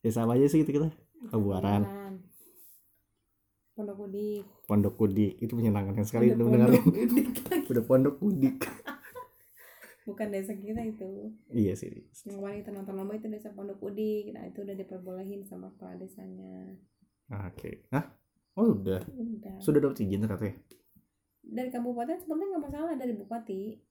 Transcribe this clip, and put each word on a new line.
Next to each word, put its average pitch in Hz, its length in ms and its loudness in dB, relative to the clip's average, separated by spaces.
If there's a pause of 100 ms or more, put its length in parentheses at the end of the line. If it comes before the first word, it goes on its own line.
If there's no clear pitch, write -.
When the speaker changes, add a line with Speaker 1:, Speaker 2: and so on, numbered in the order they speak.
Speaker 1:
Desa 113 240 0
apa 120 140 4
aja 139 100 8
sih 156 140 4
itu 147 100 2
kita? 147 160 2 (400)
Pembuaran. 101 540 2
Speaker 2:
Pembuaran. - 320 -6 (1600)
Pondok 202 320 -10
Kudik. 202 400 -6 (240)
Speaker 1:
Pondok 101 260 4
Kudik. 104 380 4 (100)
Itu 117 160 -2
menyenangkan 104 480 2
sekali - 240 6
Speaker 2:
Udah - 140 4
Speaker 1:
mendengarnya. 240 400 10
Speaker 2:
Pondok - 180 8
Kudik 233 80 2 (400)
lagi. 359 180 0
Speaker 1:
<laughs> - 40 0
Udah 233 160 2
Pondok 131 320 6
Kudik. 156 360 2 (760)
Speaker 2:
<laughs> - 760 -20
Bukan 208 200 -6
desa 196 240 -4
kita 208 320 -6
itu. 208 480 -10 (160)
Speaker 1:
Iya 104 240 2
sih. - 320 -10 (240)
Speaker 2:
Yang 196 80 -12
kemarin 202 240 -8
kita 208 140 -12
nonton 196 260 -10
lomba 202 160 -8
itu 214 160 -10
desa 214 240 -12
Pondok 196 240 -12
Kudik. 208 560 -4
Nah, - 80 -14
itu 180 160 -14
udah 196 160 -10
diperbolehin 190 720 -12
sama 190 240 -14
kepala 185 240 -16
desanya. 190 800 -16 (560)
Speaker 1:
Oke. - 640 -12
Hah? 143 180 -2 (480)
Oh, 226 160 4
udah? 190 320 -2
Speaker 2:
Udah. 233 480 -10
Speaker 1:
Sudah 151 240 4
dapat 139 240 0
izin 98 160 0
ternyata 107 320 -2
ya? - 20 -10 (840)
Speaker 2:
Dari 247 320 -8
kabupaten 247 480 -4
sebenarnya 320 320 -4
nggak 320 160 -4
masalah, 302 320 -6
dari 247 160 -4
bupati. 196 460 -8 (280)